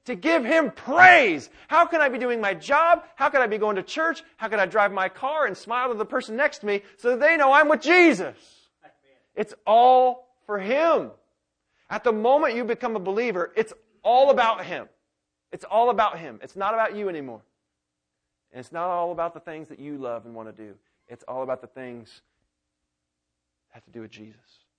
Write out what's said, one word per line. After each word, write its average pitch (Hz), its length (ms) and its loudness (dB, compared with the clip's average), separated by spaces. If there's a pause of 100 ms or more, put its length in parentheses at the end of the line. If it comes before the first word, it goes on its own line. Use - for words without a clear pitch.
to 247 80 -8
give 285 300 0
Him 285 280 0
praise? 285 800 4 (180)
How 330 180 4
can 330 140 -2
I 285 80 2
be 247 100 -4
doing 240 220 -4
my 196 140 -2
job? 311 500 0 (100)
How 277 140 -2
can 277 120 2
I 247 60 2
be 214 120 -4
going 208 180 -2
to 185 60 -6
church? - 420 -6 (120)
How 220 120 -8
can 208 100 -2
I 190 80 2
drive 202 240 0
my 190 180 -4
car 277 380 -4
and 190 100 -6
smile 247 320 -6
to 240 60 -4
the 208 100 -6
person 220 320 -8
next 285 220 -2
to 208 80 -12
me 202 160 -4 (140)
so 240 140 -2
that 247 100 -2
they 320 160 4
know 277 160 4
I'm 294 160 4
with 302 120 2
Jesus?" 277 880 0 (680)
It's 214 180 -8 (120)
all 254 600 4 (180)
for 208 120 -6
Him. 240 540 0 (760)
At 214 140 -8
the 240 100 2
moment 254 420 2
you 240 100 -4
become 226 320 -6
a 202 40 -4
believer, 190 540 -4
it's - 180 -4 (300)
all 254 280 4
about 226 340 0
Him. 156 240 -12 (640)
It's 175 120 -16
all 233 260 0
about 208 280 0
Him. 139 240 -16
It's 135 140 -20
not 196 180 -4
about 220 220 -2
you 208 120 -6
anymore. 135 340 -12 (1080)
And 127 60 -18
it's 123 140 -18
not 170 160 -8
all 175 240 -4
about 170 200 -6
the 156 80 -20
things 156 280 -18
that 151 100 -20
you 147 180 -14
love 120 300 -10
and 117 80 -20
want 110 200 -16
to 110 120 -20
do. 101 80 -20 (320)
It's 120 220 -20
all 127 160 -10
about 131 160 -8
the 117 80 -20
things 123 540 -20 (1500)
that - 60 -20
have 113 100 -20
to - 80 -20
do 117 80 -16
with 110 100 -18
Jesus. 110 300 -20 (380)